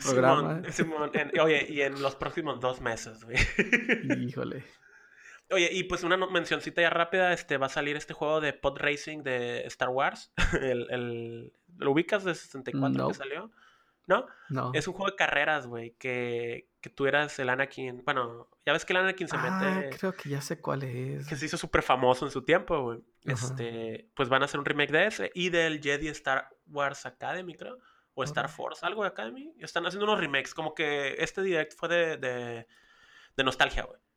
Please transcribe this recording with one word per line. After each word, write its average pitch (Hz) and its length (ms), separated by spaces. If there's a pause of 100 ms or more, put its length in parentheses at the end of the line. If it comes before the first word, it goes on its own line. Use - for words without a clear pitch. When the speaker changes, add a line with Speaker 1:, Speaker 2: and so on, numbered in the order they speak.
Speaker 1:
programa. 135 680
Speaker 2:
Simón, 156 420
en, 151 260
oye, 156 300
y 147 120
en 139 200
los 135 140
próximos 147 440
dos 127 200
meses, 113 440
güey. 120 140
<laughs> 220 920
Speaker 1:
Híjole. 127 340 (840)
Speaker 2:
Oye, 175 220
y 185 140
pues 175 180
una 175 140
no-, 190 120
mencioncita 165 520
ya 165 80
rápida, 175 440
este, 147 240
va 135 100
a - 20
salir 147 260
este - 180
juego 156 280
de 143 120
pod 139 240
racing 147 460
de 120 440
Star 123 220
Wars, 135 480
<laughs> 156 240
el, 127 300
el, 120 640 (240)
¿lo 139 140
ubicas 185 320
de 175 120
sesenta - 360
y - 20
cuatro 135 340
que 135 60
Speaker 1:
No. - 0
Speaker 2:
salió? 143 380 (560)
¿No? 208 180 (240)
Speaker 1:
No. 127 240
Speaker 2:
Es 151 140
un 180 60
juego 196 180
de - 60
carreras, 147 500
güey, 117 320
que, 120 680 (100)
que - 100
tú 139 180
eras 143 320
el 127 100
Anakin, 127 560
bueno, 120 440 (160)
ya 147 60
ves 160 140
que 190 80
el 180 60
Anakin 190 280
se 156 100
Speaker 1:
Ah, 190 460
Speaker 2:
mete 135 140
Speaker 1:
creo 185 160
que - 160
ya 139 100
sé 160 220
cuál 139 220
es. 135 440
Speaker 2:
que 151 80
se 139 100
hizo 160 120
súper - 240
famoso 127 440
en 135 60
su 131 120
tiempo, 165 400
güey. 117 160 (260)
Speaker 1:
Ajá. 143 80
Speaker 2:
Este, 117 840
pues 127 140
van 131 140
a - 20
hacer 143 160
un 139 40
remake 147 280
de 175 140
ese 208 260
y 180 160
del 165 320
Jedi 143 260
Star 139 400 (200)
Wars 143 380
Academy, 156 500
creo, - 240 (340)
o 131 100
Star 147 220
Speaker 1:
Órale. 151 100
Speaker 2:
Force, - 300
algo 214 180
de 190 60
Academy. 254 500
Están 170 260
haciendo 196 200
unos 208 160
remakes, 139 320
como 156 200
que 143 460
este 160 220
direct 165 320
fue 165 160
de, 165 280
de, 123 500 (680)
de 135 80
nostalgia, 131 400
güey. - 160 (180)